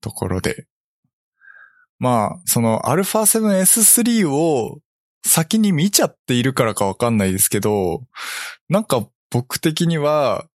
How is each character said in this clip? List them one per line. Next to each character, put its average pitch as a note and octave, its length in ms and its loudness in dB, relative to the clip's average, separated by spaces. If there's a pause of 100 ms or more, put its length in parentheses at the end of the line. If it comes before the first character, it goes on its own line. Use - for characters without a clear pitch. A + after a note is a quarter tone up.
と G#2+ 100 -12
こ - 180 -6
ろ F#2 120 -2
で。 - 260 -10 (1300)
ま A#2+ 380 0
あ、 - 80 -20
そ - 160 -2
の A2+ 280 0
ア C#3 80 2
ル F#3+ 80 0
フ A3 140 -2
ァ A3 80 0
セ A3 140 2
ブ G#3+ 120 2
ン F#3 60 2
エ F#3 80 2
ス A3 180 2
ス - 180 4
リ A#3 180 2
ー E3 100 2
を C#3+ 500 0 (440)
先 - 340 2
に G#3 140 4
見 E3+ 180 2
ち - 120 4
ゃ - 40 4
っ - 200 -14
て B2+ 80 0
い A#2+ 80 2
る C3 100 0
か C3 120 -2
ら G#2+ 100 -2
か G2+ 120 -2
わ F#2+ 80 -2
か A#2+ 140 0
ん A2+ 80 2
な G2+ 80 2
い F#2+ 80 0
で F#2 60 -2
す - 100 0
け G#2 120 -2
ど、 G2+ 440 -2 (640)
な G3 120 2
ん A3+ 40 -6
か A#2 240 -2 (220)
僕 - 280 -4
的 E3 280 -2
に E3 120 0
は D3 480 0 (100)